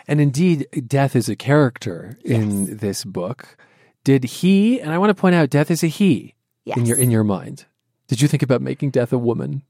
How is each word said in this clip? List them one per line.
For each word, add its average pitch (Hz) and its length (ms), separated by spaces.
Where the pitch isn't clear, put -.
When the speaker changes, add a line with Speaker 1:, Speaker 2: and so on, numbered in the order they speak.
Speaker 1:
And 147 140
indeed, 143 440
Death 139 280
is 120 140
a 107 80
character 123 880
in 104 420
Speaker 2:
Yes. 104 140
Speaker 1:
this 101 240
book. 95 540
Did 135 200
he, 202 560
and - 100
I 160 60
want 202 140
to 196 100
point 180 140
out, 156 160
Death 147 200
is 160 140
a 165 40
he 156 460
in 117 220
your, 117 100
Speaker 2:
Yes. 123 80
Speaker 1:
in 123 60
your 110 140
mind. 107 420
Did 117 140
you 147 60
think 143 140
about 127 200
making 131 280
Death 123 220
a 131 60
woman? 131 500